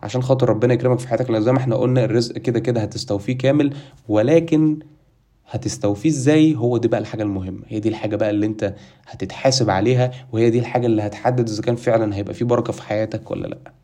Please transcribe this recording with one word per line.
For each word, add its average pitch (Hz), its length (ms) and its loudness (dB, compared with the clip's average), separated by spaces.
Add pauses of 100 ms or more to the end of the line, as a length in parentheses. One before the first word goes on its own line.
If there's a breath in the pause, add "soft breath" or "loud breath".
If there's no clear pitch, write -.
عشان 127 200 -4
خاطر 127 260 2
ربنا 120 240 2
يكرمك 123 260 2
في - 80 -10
حياتك، 120 220 -2
لأن 110 120 2
زي 117 100 2
ما 131 60 4
إحنا 127 180 0
قلنا 123 300 2
الرزق 117 320 0
كده 113 220 -2
كده 117 220 -2
هتستوفيه 104 560 -4
كامل، 139 360 2 (360 loud breath)
ولكن 156 680 4 (720)
هتستوفيه 104 600 -2
إزاي؟ 151 460 4
هو 120 220 0
دي 113 100 0
بقى 110 120 2
الحاجة 110 240 -6
المهمة، 95 440 -6
هي 110 120 -6
دي 107 100 0
الحاجة 107 260 -4
بقى 107 140 0
اللي 104 160 0
أنت 107 280 -4 (340 loud breath)
هتتحاسب 123 600 -2
عليها، 127 420 2 (200 loud breath)
وهي 113 180 4
دي 117 100 2
الحاجة 120 260 -2
اللي 110 160 2
هتحدد 117 480 0
إذا 107 120 -6
كان 117 140 0
فعلا 113 400 0
هيبقى 101 180 -6
فيه - 120 -4
بركة 120 280 0
في - 100 -10
حياتك - 480 -4
ولا - 160 -6
لأ. - 240 -14 (120)